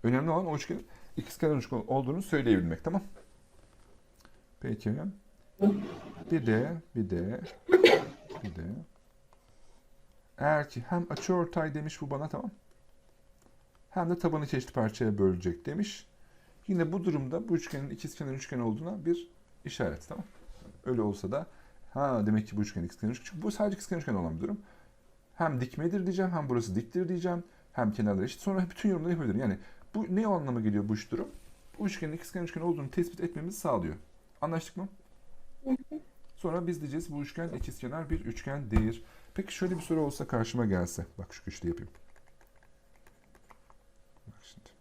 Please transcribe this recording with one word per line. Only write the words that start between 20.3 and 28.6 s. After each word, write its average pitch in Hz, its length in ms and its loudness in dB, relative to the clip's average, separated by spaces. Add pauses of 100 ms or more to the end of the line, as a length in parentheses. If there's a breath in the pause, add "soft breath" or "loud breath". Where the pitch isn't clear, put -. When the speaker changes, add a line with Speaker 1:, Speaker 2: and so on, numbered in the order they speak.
Speaker 1:
Öyle 123 160 2
olsa 101 300 0
da, 147 160 -2 (460 soft breath)
ha, 127 320 2
demek 107 220 4
ki 101 100 -6
bu 104 40 2
üçgen 95 220 -2
ikizkenar 107 280 -4
üçgen. - 140 -8
Çünkü 165 160 -10
bu 214 100 0
sadece 208 240 0
ikizkenar 175 260 -6
üçgen 139 120 -4
olan 85 220 -2
bir 82 60 -6
durum. 208 180 -4 (760 loud breath)
Hem 151 260 0
dikmedir 170 420 -2
diyeceğim, 185 280 2
hem 151 180 -2
burası 110 260 2
diktir 170 320 0
diyeceğim, 175 360 0 (300 soft breath)
hem 110 180 2
kenarları 104 340 2
eşit. - 160 -8
Sonra 190 280 2